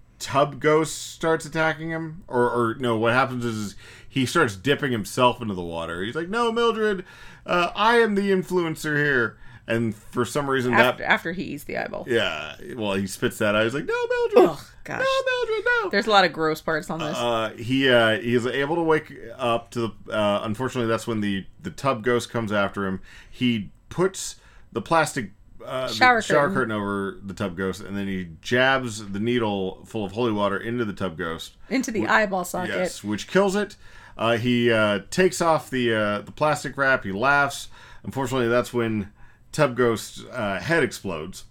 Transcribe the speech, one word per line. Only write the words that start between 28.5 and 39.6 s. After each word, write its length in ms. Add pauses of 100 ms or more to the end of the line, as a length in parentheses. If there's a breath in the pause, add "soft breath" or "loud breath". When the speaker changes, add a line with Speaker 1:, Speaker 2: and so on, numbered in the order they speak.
Speaker 1:
the 80
needle 680
full 180
of 60
holy 220
water 260
into 260
the 80
tub 240
ghost. 400 (140)
Speaker 2:
Into 220
the 140
Speaker 1:
Wh- 40
Speaker 2:
eyeball 340
socket. 300
Speaker 1:
Yes, 300
which 240
kills 260
it. 220 (420 loud breath)
Uh, 200
he, 340
uh, 280 (100)
takes 300
off 300
the, 240
uh, 280
the 100
plastic 440
wrap. 280
He 80
laughs. 560 (340 loud breath)
Unfortunately, 460
that's 260
when 380 (400 soft breath)
tub 240